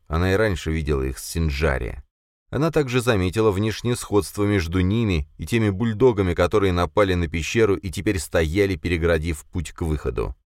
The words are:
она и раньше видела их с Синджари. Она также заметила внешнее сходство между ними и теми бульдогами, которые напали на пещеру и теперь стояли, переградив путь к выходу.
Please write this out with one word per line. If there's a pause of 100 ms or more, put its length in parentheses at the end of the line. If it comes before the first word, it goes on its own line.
она
и
раньше
видела
их
с
Синджари. (460)
Она
также
заметила
внешнее
сходство
между
ними
и
теми
бульдогами,
которые
напали
на
пещеру
и
теперь
стояли,
переградив
путь
к
выходу. (160)